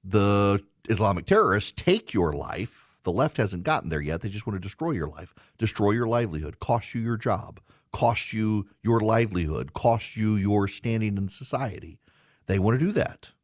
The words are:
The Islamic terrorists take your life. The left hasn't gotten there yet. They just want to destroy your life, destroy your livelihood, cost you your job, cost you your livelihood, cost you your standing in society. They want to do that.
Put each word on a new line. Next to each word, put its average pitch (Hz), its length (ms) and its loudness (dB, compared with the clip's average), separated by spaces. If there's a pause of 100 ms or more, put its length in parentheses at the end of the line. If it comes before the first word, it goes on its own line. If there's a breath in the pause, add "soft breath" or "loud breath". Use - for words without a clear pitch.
The 101 580 4 (280)
Islamic 98 340 2
terrorists 113 480 4
take - 400 0
your 82 220 2
life. - 680 -10
The 92 80 -2
left 131 260 0
hasn't 92 240 -2
gotten 151 260 -2
there 78 140 -2
yet. 80 180 -4
They - 80 -8
just 104 180 -8
want 101 140 -4
to 92 80 -10
destroy 165 220 -6
your 85 180 -2
life, 80 240 -14 (240 soft breath)
destroy 104 360 2
your 117 140 0
livelihood, 101 520 -2
cost - 360 -2
you 120 60 -4
your 117 160 -2
job, - 440 -4 (320 soft breath)
cost - 420 0
you 107 340 0 (140)
your 113 180 2
livelihood, 90 720 0
cost - 440 0
you 107 180 2
your 101 340 2
standing 110 480 -2
in 98 120 -4
society. 113 680 -8 (480 soft breath)
They 98 120 2
want 110 200 4
to 160 80 2
do 208 60 0
that. - 380 -2 (140)